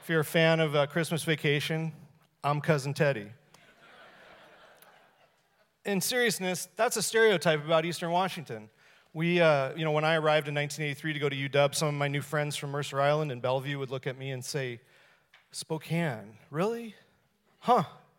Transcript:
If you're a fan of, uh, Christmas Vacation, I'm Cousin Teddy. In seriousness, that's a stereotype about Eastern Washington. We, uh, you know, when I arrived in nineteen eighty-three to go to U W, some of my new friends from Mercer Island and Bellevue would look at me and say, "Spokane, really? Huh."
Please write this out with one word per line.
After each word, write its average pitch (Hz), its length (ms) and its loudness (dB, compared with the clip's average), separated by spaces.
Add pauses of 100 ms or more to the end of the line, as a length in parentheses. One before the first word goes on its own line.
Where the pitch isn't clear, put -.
If - 100 -6
you're 160 100 2
a - 20 0
fan 165 380 4
of, 151 120 0
uh, 143 140 4
Christmas 165 380 -2
Vacation, 156 680 0 (500)
I'm 147 200 0
Cousin 143 320 0
Teddy. 131 340 0 (2500)
In 202 160 0
seriousness, 190 800 0
that's 226 180 2
a 220 60 -2
stereotype 180 640 2
about 160 180 2
Eastern 170 280 -4
Washington. 165 580 -4 (440)
We, 170 280 2
uh, 143 340 4
you 160 80 -4
know, 160 80 0
when 151 140 2
I 160 100 4
arrived 156 320 2
in 147 60 -8
nineteen 147 320 -4
eighty-three 147 260 -4
to 147 80 -6
go 147 80 0
to 139 80 -2
U 135 140 -4
W, 143 260 4
some 156 140 0
of 147 40 -2
my 143 140 -2
new 143 140 -2
friends 147 340 -4
from 143 140 -8
Mercer 139 320 -4
Island 147 320 2
and 117 80 -10
Bellevue 131 380 -2
would 135 100 -6
look 135 180 -6
at 131 100 -8
me 135 140 -8
and 127 140 -8
say, 127 340 -6 (720)
"Spokane, 151 840 -4 (140)
really? 220 440 -4 (640)
Huh." 226 240 4 (360)